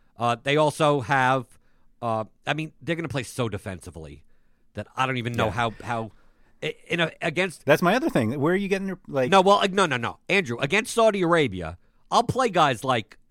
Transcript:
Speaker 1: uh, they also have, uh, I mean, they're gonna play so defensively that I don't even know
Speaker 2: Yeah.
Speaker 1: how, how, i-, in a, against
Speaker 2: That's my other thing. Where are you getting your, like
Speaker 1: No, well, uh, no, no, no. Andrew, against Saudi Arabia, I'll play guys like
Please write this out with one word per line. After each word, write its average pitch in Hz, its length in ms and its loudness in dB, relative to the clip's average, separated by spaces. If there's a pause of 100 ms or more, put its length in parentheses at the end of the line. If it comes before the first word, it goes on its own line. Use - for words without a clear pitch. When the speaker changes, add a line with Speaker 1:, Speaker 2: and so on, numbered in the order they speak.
(180)
Speaker 1:
uh, 120 240 -2
they 139 140 0
also 147 460 2
have, 131 440 2 (560)
uh, 110 240 -2 (200)
I 139 80 -2
mean, 156 180 -6 (100)
they're 160 140 -2
gonna 165 120 -6
play 135 160 -4
so 117 260 -4
defensively 85 760 -12 (520)
that 104 200 -10
I 131 100 -2
don't 131 120 -2
even 120 160 -4
know 117 120 -2
Speaker 2:
Yeah. 107 60 -2
Speaker 1:
how, 117 220 -2 (100)
how, 113 280 -6 (500)
i-, 156 140 -8 (120)
in 175 120 -4
a, 165 120 -2 (100)
against 170 440 -4
Speaker 2:
That's 151 160 4
my 180 140 4
other 277 140 0
thing. 131 300 0
Where 160 140 2
are 185 40 2
you 202 100 -2
getting 196 200 -2
your, 185 200 -8
like 139 240 0
Speaker 1:
No, 190 100 6
well, 196 180 6
uh, 208 120 0
no, 190 140 2
no, 135 120 0
no. 113 220 -6 (100)
Andrew, 160 300 0
against 185 340 -2
Saudi 220 280 4
Arabia, 113 560 0 (340)
I'll 208 120 4
play 247 260 0
guys 151 340 2
like 123 340 -2 (140)